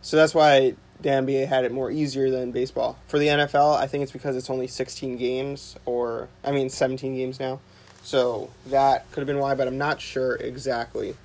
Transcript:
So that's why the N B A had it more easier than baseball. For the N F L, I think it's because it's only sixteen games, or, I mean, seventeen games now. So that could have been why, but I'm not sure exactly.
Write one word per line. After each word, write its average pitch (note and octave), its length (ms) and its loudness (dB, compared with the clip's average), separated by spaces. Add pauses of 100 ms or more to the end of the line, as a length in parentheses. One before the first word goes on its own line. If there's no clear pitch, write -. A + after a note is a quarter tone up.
So - 140 0
that's D#3 180 6
why C#3+ 400 6 (260)
the D3 100 0
N C3+ 140 2
B C3+ 120 -2
A C3+ 100 0
had C3 180 2
it A#2 60 -2
more B2+ 180 -4
easier C3+ 420 -2
than B2+ 200 -4
baseball. B2 560 -4
For D3 140 0
the D3 80 2
N D3 100 2
F D3 160 0
L, D3 180 6
I C#3+ 140 2
think C#3+ 160 -4
it's C3+ 80 -6
because C#3+ 240 -6
it's B2+ 160 -6
only C3 160 -4
sixteen B2+ 500 -8
games, C3 600 -4 (100)
or, A#2+ 420 -4 (140)
I C#3 80 -4
mean, C#3 180 0
seventeen C3 460 -2
games C3 240 -6
now. C3 220 -6 (420)
So B2 480 0 (160)
that C3+ 460 4
could - 80 -6
have C3+ 80 -4
been C#3+ 100 -2
why, C#3 160 0
but C3 140 0
I'm C3 100 -6
not C#3+ 220 -2
sure C3 340 -2
exactly. A#2+ 800 -6 (100)